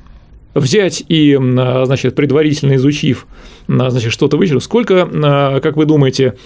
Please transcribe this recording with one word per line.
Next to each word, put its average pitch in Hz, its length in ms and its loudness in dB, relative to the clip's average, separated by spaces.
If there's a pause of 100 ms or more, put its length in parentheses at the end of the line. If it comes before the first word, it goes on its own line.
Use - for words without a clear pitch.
(540)
взять 160 540 -2
и, 151 260 2
м, 127 240 0
а, 127 260 0
значит, 131 320 -2
предварительно 147 580 0
изучив, 139 540 -2 (400)
м, 131 120 0
а, 127 100 0
значит, 117 220 -2
что-то 147 240 0
вычеркнуть. 156 280 0
Сколько, 185 480 0
а, 143 480 0
как 156 160 -2
вы 156 100 0
думаете, 135 480 2 (120)